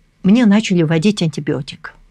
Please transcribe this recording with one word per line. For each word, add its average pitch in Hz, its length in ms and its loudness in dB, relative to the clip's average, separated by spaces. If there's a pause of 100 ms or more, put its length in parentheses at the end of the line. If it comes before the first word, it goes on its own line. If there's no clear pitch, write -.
(240)
мне 233 220 4
начали 202 380 2
вводить 165 380 0
антибиотик. - 720 -8 (180)